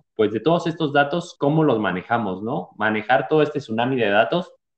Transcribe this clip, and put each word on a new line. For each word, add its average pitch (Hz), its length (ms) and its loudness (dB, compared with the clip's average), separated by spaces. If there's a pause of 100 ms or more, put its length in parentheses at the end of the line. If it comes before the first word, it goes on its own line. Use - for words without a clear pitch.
(160)
pues 104 160 2
de 107 80 -4
todos 170 260 0
estos 160 260 -2
datos, 147 460 0
¿cómo 156 260 2
los 127 160 2
manejamos, 95 640 -2
no? 127 360 -8
Manejar 110 500 0
todo 151 160 4
este 147 160 -2
tsunami 120 360 -2
de 113 140 0
datos 120 440 2 (240)